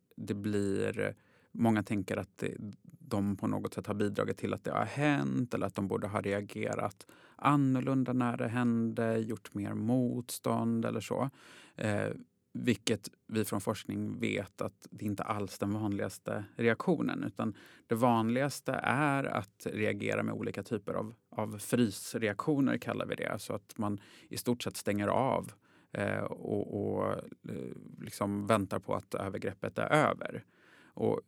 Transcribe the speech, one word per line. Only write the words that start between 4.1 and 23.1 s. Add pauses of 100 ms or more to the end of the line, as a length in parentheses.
till
att
det
har
hänt
eller
att
de
borde
ha
reagerat (280)
annorlunda
när
det
hände,
gjort
mer
motstånd
eller
så. (460)
Eh, (540)
vilket (180)
vi
från
forskning
vet
att
det
inte
alls
den
vanligaste (100)
reaktionen,
utan (320)
det
vanligaste (120)
är
att
reagera
med
olika
typer
av, (140)
av
frysreaktioner,
kallar
vi